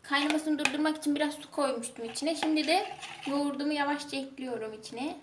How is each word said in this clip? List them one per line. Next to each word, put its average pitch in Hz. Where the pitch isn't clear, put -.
kaynamasını 302
durdurmak 302
için 294
biraz 294
su -
koymuştum 240
içine. 294
Şimdi 311
de 381
yoğurdumu 285
yavaşça 285
ekliyorum 254
içine. 254